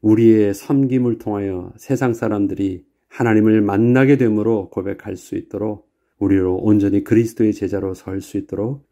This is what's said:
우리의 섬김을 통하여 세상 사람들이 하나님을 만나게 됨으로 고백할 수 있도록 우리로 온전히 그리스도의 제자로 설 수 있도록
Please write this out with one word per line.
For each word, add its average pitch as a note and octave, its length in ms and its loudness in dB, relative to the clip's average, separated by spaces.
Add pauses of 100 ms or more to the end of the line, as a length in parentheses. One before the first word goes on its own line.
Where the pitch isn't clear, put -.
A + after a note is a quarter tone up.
우리의 G#2+ 540 4
섬김을 B2 640 -2
통하여 F#2+ 580 -6
세상 B2+ 380 -2
사람들이 G2 680 -4 (240)
하나님을 A2 520 2
만나게 A#2+ 560 2
됨으로 G#2+ 540 0
고백할 G2 460 -8
수 - 200 -12
있도록 G#2 540 -10 (280)
우리로 F#2+ 400 0
온전히 G2+ 440 2
그리스도의 A2+ 500 0
제자로 F#2+ 420 -4
설 F#2+ 260 -10
수 - 180 -8
있도록 G#2 540 -8